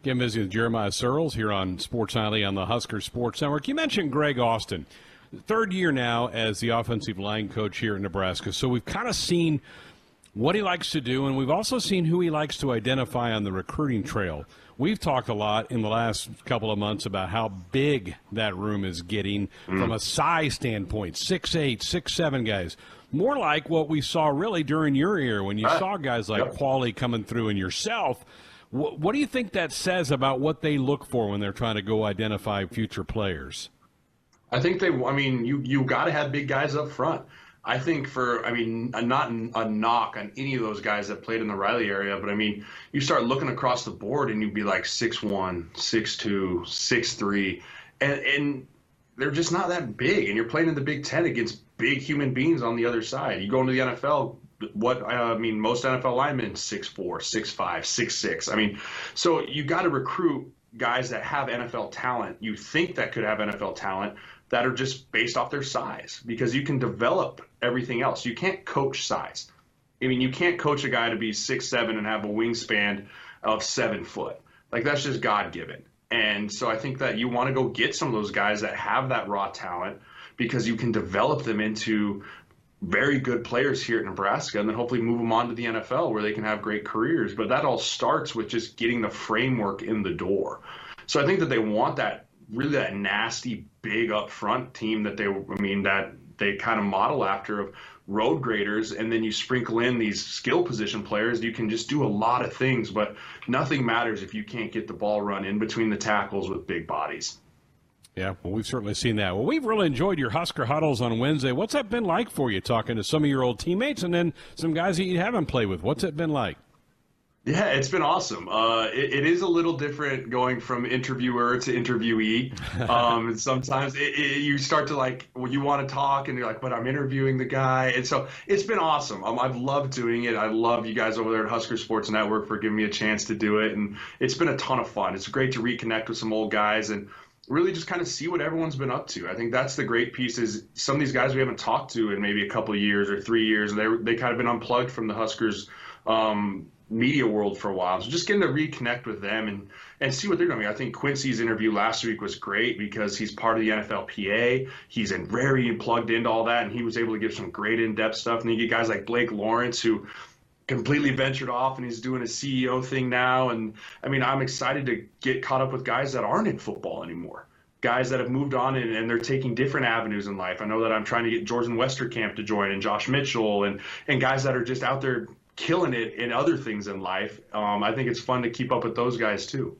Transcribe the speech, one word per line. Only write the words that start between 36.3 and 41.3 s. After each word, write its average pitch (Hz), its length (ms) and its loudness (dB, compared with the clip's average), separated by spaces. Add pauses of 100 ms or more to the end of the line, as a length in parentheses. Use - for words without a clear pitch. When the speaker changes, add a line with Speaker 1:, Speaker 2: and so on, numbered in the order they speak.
Speaker 2:
big 143 160 -2
guys 139 280 0
up 151 160 -2
front. 143 320 -2 (400)
I 123 160 0
think 143 280 0
for, 123 380 0
I 117 80 -2
mean, 117 400 -2
a, 110 80 -2
not 127 280 2
a 113 400 -2
knock 110 480 2
on 101 200 -10
any 135 180 -2
of 117 60 -2
those 107 180 -4
guys 104 300 -2
that 101 120 -8
played 113 200 -2